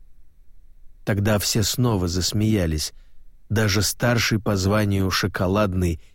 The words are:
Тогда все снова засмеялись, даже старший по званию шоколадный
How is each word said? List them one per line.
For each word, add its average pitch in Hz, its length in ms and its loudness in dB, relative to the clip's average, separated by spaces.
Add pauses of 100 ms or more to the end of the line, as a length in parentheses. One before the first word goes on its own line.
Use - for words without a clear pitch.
(1040)
Тогда 104 320 2
все - 240 0
снова 104 460 0
засмеялись, 90 880 0 (560)
даже 104 340 2
старший 120 560 0
по 101 180 0
званию 98 540 2
шоколадный 92 880 0 (140)